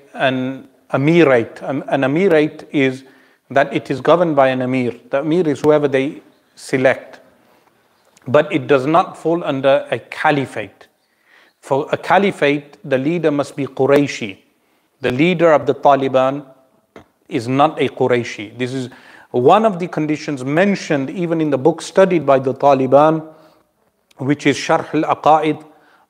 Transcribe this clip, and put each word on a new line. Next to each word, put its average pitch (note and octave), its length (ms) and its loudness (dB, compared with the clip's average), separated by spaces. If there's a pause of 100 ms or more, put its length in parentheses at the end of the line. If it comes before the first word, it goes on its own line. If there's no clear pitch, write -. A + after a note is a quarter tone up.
(140)
an C3 560 -4 (220)
emirate. C#3 720 2
An, D3 280 -8
an C#3 120 -2
emirate D3+ 720 0
is C3+ 320 -2 (480)
that C#3+ 220 0
it D3+ 180 -4
is C3 80 -6
governed D#3+ 360 2
by C3+ 120 4
an B2+ 140 -2
emir. B2+ 320 -2 (160)
The C3+ 100 -2
emir D#3+ 280 0
is C#3 120 -2
whoever D3+ 280 2
they C3+ 340 -4 (340)
select. - 640 -2 (1080)
But D3 260 2
it C3 140 -4
does C3 180 2
not F3+ 320 0
fall E3+ 260 -4
under C#3 480 0
a A#2 80 -4
caliphate. C3 880 -4 (760)
For C#3 300 -4
a D3+ 60 -2
caliphate, D#3 800 0 (100)
the C3+ 100 0
leader D#3 340 -2
must C#3+ 240 -4
be C#3 100 -6
Qurayshi. C3 720 0 (640)
The B2 100 -2
leader E3 400 2
of C#3 140 2
the C#3 100 0
Taliban C3+ 680 0 (840)
is B2 200 -6
not D3 340 2
a B2+ 80 -2
Qurayshi. A#2 680 -4
This B2 160 -6
is B2+ 160 -8 (420)
one D#3+ 340 4
of F#3 140 -2
the F3+ 80 -8
conditions D3+ 560 -6
mentioned D3+ 640 -2
even E3+ 320 -4
in D3+ 80 -2
the C3+ 80 0
book D#3+ 240 0
studied F3+ 440 2
by C3+ 140 4
the C3 140 -4
Taliban, C#3+ 720 4 (880)
which C#3+ 280 -2
is C#3 120 2
Sharh D#3 360 -4
al-Aqaid D3+ 720 0 (440)